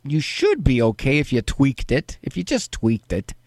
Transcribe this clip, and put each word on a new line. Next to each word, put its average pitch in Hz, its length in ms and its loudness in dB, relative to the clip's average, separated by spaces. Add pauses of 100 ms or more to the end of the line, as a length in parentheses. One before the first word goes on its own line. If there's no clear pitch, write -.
you 147 160 0
should 349 440 0
be 127 160 4
okay 123 380 2
if 147 140 -2
you 117 100 2
tweaked - 500 0
it, - 300 -2
if - 140 -10
you 180 80 -4
just 233 280 -4
tweaked 113 400 -2
it. 92 220 -6 (120)